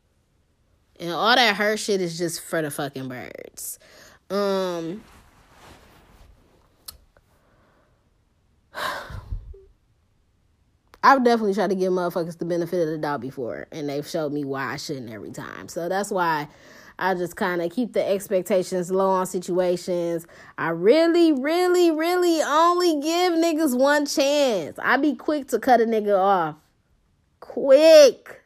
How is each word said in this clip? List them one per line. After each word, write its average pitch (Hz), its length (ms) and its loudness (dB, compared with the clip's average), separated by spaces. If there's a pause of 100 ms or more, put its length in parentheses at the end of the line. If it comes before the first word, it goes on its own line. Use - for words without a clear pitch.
(1000)
And 170 120 -8
all 185 240 2
that 233 200 4
hurt 214 240 -2
shit 196 220 -2
is 165 160 -6
just 170 240 -6
for 165 200 -6
the 147 100 -6
fucking 143 360 -10
birds. - 720 -16 (500)
Um, 190 760 -4 (3750)
<sighs> - 80 -12 (2250)
I've 254 200 6
definitely 226 300 2
tried 196 160 -2
to 190 60 -2
give 185 180 0
motherfuckers 175 460 -4
the 170 60 -8
benefit 170 360 -4
of 156 80 -2
the 160 80 -6
doubt 147 240 -6
before, 110 500 -10
and 147 160 -8
they've 143 180 -6
showed 151 280 -4
me 147 100 -6
why 135 300 -6
I 143 40 -10
shouldn't 131 340 -10
every 98 200 -14
time. 95 380 -16
So 170 180 -8
that's 196 240 -4
why 165 380 -2 (500)
I 185 140 0
just 175 240 -6
kinda 175 320 -4
keep 233 240 -6
the 196 140 -2
expectations 185 840 -2
low 190 180 0
on 185 180 0
situations. 175 1000 -4 (320)
I 156 120 -4
really, 320 640 4
really, 339 600 2
really 339 500 2
only 330 580 2
give 339 340 0
niggas 320 440 0
one 285 280 2
chance. 277 760 0
I 240 160 2
be 277 180 0
quick 302 340 -4
to 226 100 -2
cut 233 200 4
a 226 60 0
nigga 208 320 0
off. 185 380 2 (840)
Quick 285 1080 6